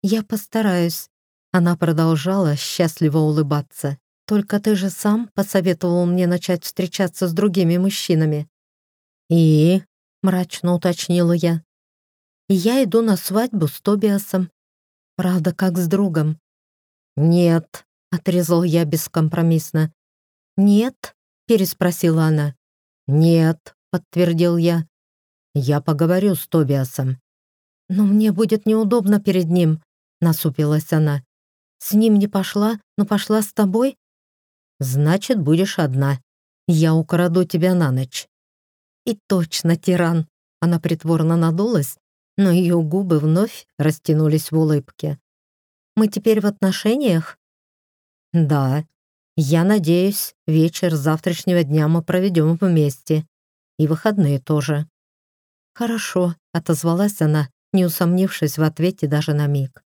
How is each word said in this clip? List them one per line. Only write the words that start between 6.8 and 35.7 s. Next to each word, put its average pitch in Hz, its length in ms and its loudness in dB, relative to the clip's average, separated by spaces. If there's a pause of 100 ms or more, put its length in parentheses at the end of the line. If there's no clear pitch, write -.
с 165 60 -4
другими 180 440 0
мужчинами. 156 720 -2 (800)
И? 165 520 4 (400)
Мрачно 180 520 -2
уточнила 175 600 0
я. 165 300 0 (880)
Я 214 340 2
иду 220 180 2
на 214 160 0
свадьбу 208 500 -2
с - 140 -8
Тобиасом. 202 680 -2 (680)
Правда, 180 380 -2
как 180 240 -2
с 175 100 -2
другом. 160 520 0 (760)
Нет, 165 680 2 (260)
отрезал 175 520 0
я 170 220 2
бескомпромиссно. 160 1040 -2 (640)
Нет? 202 600 2 (320)
Переспросила 175 800 0
она. 151 300 0 (520)
«Нет», — 160 680 2 (160)
подтвердил 170 680 0
я. 170 300 0 (680)
Я 147 280 0
поговорю 170 540 0
с - 120 -10
Тобиасом. 135 720 -2 (680)
Но 190 160 0
мне 208 260 4
будет 214 340 0
неудобно 214 540 2
перед 185 280 0
ним, 165 340 2 (400)
насупилась 151 720 0
она. 151 300 0 (560)
С - 140 -8
ним 214 260 4
не 202 80 2
пошла, 208 520 -2 (180)
но 208 80 0
пошла 214 360 0
с 208 100 -6
тобой? 220 460 0 (840)
Значит, 151 600 0
будешь 165 400 0